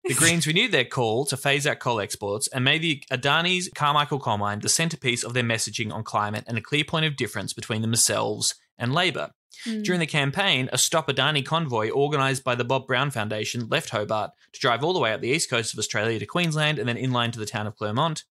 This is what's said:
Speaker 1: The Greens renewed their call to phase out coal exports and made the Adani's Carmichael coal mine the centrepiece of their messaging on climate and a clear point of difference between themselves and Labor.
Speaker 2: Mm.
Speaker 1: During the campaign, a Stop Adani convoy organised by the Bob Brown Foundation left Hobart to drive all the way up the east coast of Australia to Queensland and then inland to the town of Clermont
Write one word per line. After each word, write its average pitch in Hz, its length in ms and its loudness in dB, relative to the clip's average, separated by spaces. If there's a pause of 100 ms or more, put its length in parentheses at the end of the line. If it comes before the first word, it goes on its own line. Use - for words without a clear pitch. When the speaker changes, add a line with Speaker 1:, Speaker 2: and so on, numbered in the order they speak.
Speaker 1:
The 370 80 0
Greens 165 340 4
renewed 202 260 2
their 131 120 4
call 120 420 0
to 131 100 -4
phase 143 300 2
out 127 120 0
coal 120 200 0
exports 101 500 -2
and 127 140 -2
made 151 200 2
the 156 280 0
Adani's 165 640 0
Carmichael 147 440 2
coal 113 180 0
mine 104 240 -2
the - 80 -2
centrepiece 151 560 0
of 120 80 -8
their 123 100 0
messaging 113 480 -2
on 110 140 -6
climate 107 420 -2
and 117 120 -4
a 110 40 -4
clear 147 220 0
point 160 220 0
of 143 100 -2
difference 107 380 -4
between 110 260 -4
themselves 110 760 0 (220)
and 120 160 -2
Labor. 156 380 0 (360)
Speaker 2:
Mm. 220 160 -4
Speaker 1:
During 180 180 0
the 156 60 0
campaign, 143 680 0
a 143 40 0
Stop 160 300 2
Adani 139 340 2
convoy 127 480 0
organised 135 540 0
by 123 100 2
the 120 100 0
Bob 131 220 0
Brown 131 240 0
Foundation 110 600 -4
left 156 200 -2
Hobart 107 420 -2 (200)
to - 80 -16
drive 123 240 2
all 180 80 2
the 180 80 0
way 110 140 2
up - 80 -4
the 117 80 -2
east 160 180 0
coast 113 240 0
of - 60 -8
Australia 110 400 -2
to 104 80 -6
Queensland 156 520 0
and - 80 -2
then 117 120 0
inland 120 340 0
to 113 60 -8
the 107 80 -6
town 107 200 -4
of 104 100 -8
Clermont 131 540 -2